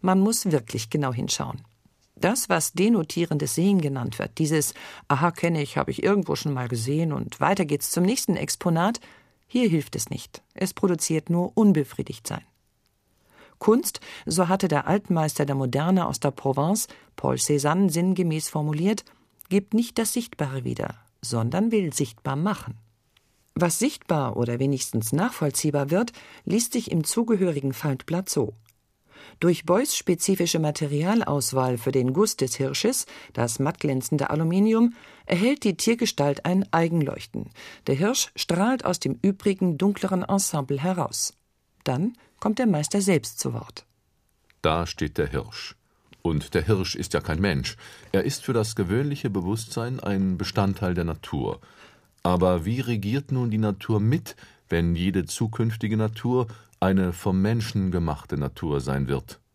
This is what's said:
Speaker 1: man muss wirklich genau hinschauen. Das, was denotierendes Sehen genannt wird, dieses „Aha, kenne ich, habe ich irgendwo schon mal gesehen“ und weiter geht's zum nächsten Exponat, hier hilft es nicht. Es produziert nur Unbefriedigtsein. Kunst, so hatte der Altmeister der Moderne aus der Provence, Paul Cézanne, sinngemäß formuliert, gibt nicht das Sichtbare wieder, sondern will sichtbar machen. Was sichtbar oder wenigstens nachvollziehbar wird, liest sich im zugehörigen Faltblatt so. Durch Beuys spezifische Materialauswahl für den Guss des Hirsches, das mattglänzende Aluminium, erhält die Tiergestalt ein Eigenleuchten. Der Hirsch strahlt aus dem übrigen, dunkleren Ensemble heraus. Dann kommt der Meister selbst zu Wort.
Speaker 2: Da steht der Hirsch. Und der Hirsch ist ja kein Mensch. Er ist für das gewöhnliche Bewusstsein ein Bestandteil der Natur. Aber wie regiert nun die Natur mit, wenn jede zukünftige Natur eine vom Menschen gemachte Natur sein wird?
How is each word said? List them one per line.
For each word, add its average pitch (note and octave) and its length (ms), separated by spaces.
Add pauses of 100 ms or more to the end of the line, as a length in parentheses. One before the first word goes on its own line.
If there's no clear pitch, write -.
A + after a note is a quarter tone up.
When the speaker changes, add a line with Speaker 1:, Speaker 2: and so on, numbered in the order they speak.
Speaker 1:
man F#3 180
muss G#3 320
wirklich A#2+ 400
genau C#3 220
hinschauen. - 480 (560)
Das, - 320
was E3+ 240
denotierendes E3 840
Sehen F#3 260
genannt C3 380
wird, - 200
dieses D3+ 360 (320)
„Aha, D3 240
kenne E3 320
ich, - 140
habe C#3 160
ich - 100
irgendwo G3 320
schon - 180
mal B2+ 140
gesehen“ C3+ 460
und A#2 260
weiter F3+ 260
geht's C#3+ 280
zum F3 120
nächsten G#3 300
Exponat, F3 680 (460)
hier A#3+ 220
hilft D#3+ 260
es - 160
nicht. - 320 (120)
Es F#3+ 200
produziert E3+ 560
nur F3 260
Unbefriedigtsein. - 840 (1160)
Kunst, B3 420 (260)
so E3 220
hatte F#3+ 180
der D3+ 220
Altmeister E3 580
der C#3 80
Moderne C#3+ 520
aus - 120
der C#3+ 140
Provence, D3 560 (260)
Paul C3 220
Cézanne, D3+ 540
sinngemäß E3+ 580
formuliert, D#3 560 (460)
gibt G3 240
nicht A#3 240
das A3+ 140
Sichtbare C3+ 520
wieder, - 320 (240)
sondern A#2+ 500
will G3 220
sichtbar - 420
machen. D#3 400 (800)
Was E3+ 240
sichtbar D3+ 580
oder A#2+ 220
wenigstens C3 540
nachvollziehbar D3 800
wird, G#3 220 (320)
liest A#3 280
sich A#3 180
im D#3+ 140
zugehörigen F3+ 680
Faltblatt D#3+ 560
so. G#2+ 260 (840)
Durch E3+ 260
Beuys G3 300
spezifische F3 640
Materialauswahl D3 1200
für B2+ 140
den B2+ 200
Guss G3 240
des C3 200
Hirsches, C#3 500 (280)
das A#2 260
mattglänzende C#3 720
Aluminium, G#3 640 (320)
erhält A3 360
die F#3+ 140
Tiergestalt G#3 680
ein F#3 280
Eigenleuchten. E3 800 (360)
Der C3 80
Hirsch G3 400
strahlt G#3+ 500
aus F3+ 140
dem - 240
übrigen, F#3+ 560
dunkleren F#3+ 460
Ensemble C#3+ 580
heraus. F3 520 (500)
Dann D#3 300 (260)
kommt G#3+ 180
der B3+ 80
Meister E3+ 340
selbst F#3 380
zu C3 140
Wort. - 340 (760)
Speaker 2:
Da D#2+ 260
steht - 320
der D2 100
Hirsch. - 480 (460)
Und D#2 320
der F2 80
Hirsch F#2+ 340
ist - 180
ja D#2 60
kein D#2+ 200
Mensch. D#2+ 360 (340)
Er G2 140
ist - 200
für C3+ 80
das A2 220
gewöhnliche A#2+ 560
Bewusstsein A2 680
ein F#2+ 360
Bestandteil G2 580
der F2 100
Natur. C#2 560 (640)
Aber F2+ 400
wie A#2 160
regiert A#2 500
nun B2 200
die G#2+ 80
Natur G#2+ 420
mit, A2 340 (340)
wenn E2+ 280
jede F2+ 300
zukünftige A2+ 680
Natur A2 520 (300)
eine F#2+ 340
vom F#2 280
Menschen G#2 520
gemachte D#2+ 440
Natur C#2+ 440
sein C2+ 260
wird? B1+ 320 (160)